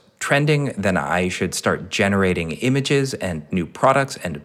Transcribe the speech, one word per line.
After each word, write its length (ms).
trending, 580
then 180
I 320
should 280
start 340
generating 600
images 640
and 260
new 140
products 580
and 220